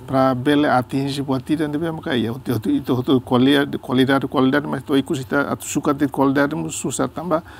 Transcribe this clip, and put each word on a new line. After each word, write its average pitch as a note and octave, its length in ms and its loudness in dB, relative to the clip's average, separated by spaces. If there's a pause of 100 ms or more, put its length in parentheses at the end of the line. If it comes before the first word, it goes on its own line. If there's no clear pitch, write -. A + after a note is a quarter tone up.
Para C3 280 2
bele D3 320 2
atingir C#3 600 0
o C3 80 0
atira, D3+ 320 -2
né, D3+ 120 -4
bem, E3 120 -4
mas D#3+ 160 -8
aí, A#2+ 240 0
o B2 80 -6
teu, B2+ 220 -2
teu, C3 420 0
teu C3 180 4
qualidade, C#3 580 2
qualidade, C3+ 500 2
qualidade, C#3 380 2
mas C#3+ 160 -6
tu D3+ 100 -6
aí C#3 100 4
cusita C#3 500 -2
a C3 60 -4
suca - 360 -2
de C#3+ 140 0
qualidade, C#3 460 2
mas D#3+ 300 -6
usa C3 240 -2
também E3 320 -4 (200)